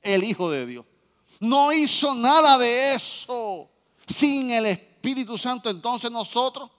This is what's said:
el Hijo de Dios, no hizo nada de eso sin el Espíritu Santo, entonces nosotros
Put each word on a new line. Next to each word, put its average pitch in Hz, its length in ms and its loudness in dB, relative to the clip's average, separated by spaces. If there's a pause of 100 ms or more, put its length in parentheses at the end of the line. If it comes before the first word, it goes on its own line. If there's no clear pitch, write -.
el 196 240 0
Hijo 185 260 -4
de 135 160 -6
Dios, 120 200 -16 (520)
no 277 320 2
hizo 302 440 0
nada 277 420 6
de 254 380 2
eso 220 760 -8 (360)
sin 277 440 0
el 226 160 0
Espíritu 233 720 -6
Santo, 247 320 -6
entonces 226 420 -6
nosotros 247 680 -6